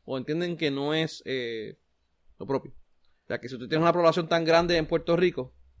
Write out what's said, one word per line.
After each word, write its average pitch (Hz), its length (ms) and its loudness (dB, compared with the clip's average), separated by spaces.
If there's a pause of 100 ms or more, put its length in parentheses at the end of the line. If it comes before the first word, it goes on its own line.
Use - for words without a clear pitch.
O 131 140 -6
entienden 165 380 -4
que 160 140 -2
no 143 240 -2
es, 160 320 -4
eh, 117 520 -8 (600)
lo 95 80 -14
propio. 135 260 -4
O - 560 -20
sea, 120 120 -4
que 120 80 -12
si 131 100 -12
tú 120 100 -10
tienes 156 140 2
una 170 100 6
población 165 360 2
tan 165 160 0
grande 170 320 4
en 156 100 0
Puerto 170 300 0
Rico, 170 380 0 (260)